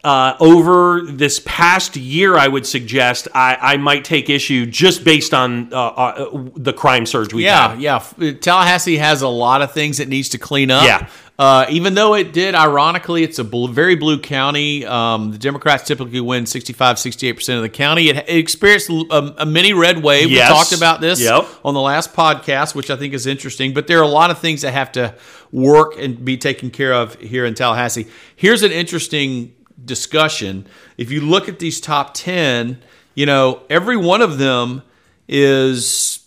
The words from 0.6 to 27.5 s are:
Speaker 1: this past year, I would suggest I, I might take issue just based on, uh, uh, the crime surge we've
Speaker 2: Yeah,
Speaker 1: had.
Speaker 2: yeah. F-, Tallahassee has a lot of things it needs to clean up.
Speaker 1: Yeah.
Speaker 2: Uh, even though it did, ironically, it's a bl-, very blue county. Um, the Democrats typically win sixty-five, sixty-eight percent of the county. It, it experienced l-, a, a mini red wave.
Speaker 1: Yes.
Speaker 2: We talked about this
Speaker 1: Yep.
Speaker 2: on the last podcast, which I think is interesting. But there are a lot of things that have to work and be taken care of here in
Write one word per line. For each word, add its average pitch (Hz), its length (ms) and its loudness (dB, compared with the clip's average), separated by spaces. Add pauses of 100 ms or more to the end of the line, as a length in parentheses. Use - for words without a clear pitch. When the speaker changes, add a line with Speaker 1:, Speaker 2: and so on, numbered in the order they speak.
Speaker 1:
this 143 420 -4
past 175 500 0
year, 160 400 0
I 139 120 4
would 135 180 -2
suggest 123 680 -2
I, 131 280 2
I 139 160 2
might 143 260 0
take 143 260 -2
issue 139 360 0
just 175 380 0
based 156 300 2
on, 120 400 -2
uh, 127 40 -4
uh, 127 800 -4
the 131 180 -4
crime 123 320 2
surge 110 280 -4
we've 113 120 -2
Speaker 2:
Yeah, 151 240 4
Speaker 1:
had. 113 120 -8
Speaker 2:
yeah. 143 160 0
F-, - 180 -10 (260)
Tallahassee 175 560 2
has 151 240 0
a 135 60 -2
lot 123 340 2
of 139 100 -4
things 147 280 -4
it 135 100 -6
needs 135 200 -4
to 127 80 -8
clean 139 340 -2
up. 135 140 4
Speaker 1:
Yeah. 107 220 2 (320)
Speaker 2:
Uh, 135 300 6
even 175 260 0
though 214 180 4
it 190 200 -2
did, 185 200 -2
ironically, 165 720 2
it's 156 160 -6
a 120 40 -6
bl-, 120 240 -4
very 160 280 2
blue 151 240 0
county. 143 680 -4
Um, 113 460 -2
the 107 80 -14
Democrats 139 460 -2
typically 127 360 -6
win 120 240 -4
sixty-five, 123 540 -2
sixty-eight 123 340 -6
percent 123 240 -6
of 113 60 -4
the 113 60 -6
county. 156 400 0
It, 139 80 0
it 165 200 -2
experienced 196 540 2
l-, 160 180 -4
a, 147 300 0
a 156 60 -2
mini 175 280 2
red 170 300 0
wave. 147 260 4
Speaker 1:
Yes. 123 200 4
Speaker 2:
We 151 60 6
talked 165 180 4
about 165 280 0
this 165 180 0
Speaker 1:
Yep. 123 280 2 (180)
Speaker 2:
on 143 80 -2
the 139 60 -2
last 139 340 -2
podcast, 151 640 0
which 139 160 -8
I 135 40 -2
think 139 200 -10
is 123 100 -8
interesting. 135 480 -6
But 143 140 -4
there 170 100 4
are 160 60 6
a 151 40 4
lot 151 220 4
of 160 80 -2
things 156 240 -4
that 135 120 -4
have 135 180 -4
to 120 240 -4 (360)
work 147 460 4
and 127 260 -10
be 127 140 -4
taken 131 320 -6
care 131 240 -2
of 117 220 -2
here 120 300 -6
in 113 100 -4